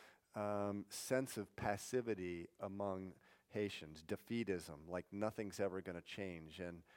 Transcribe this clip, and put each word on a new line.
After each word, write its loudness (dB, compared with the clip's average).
um, 2
sense 2
of -4
passivity 2
among 0
Haitians, -2
defeatism, 0
like 0
nothing's 0
ever 2
gonna -4
change. -6
And -6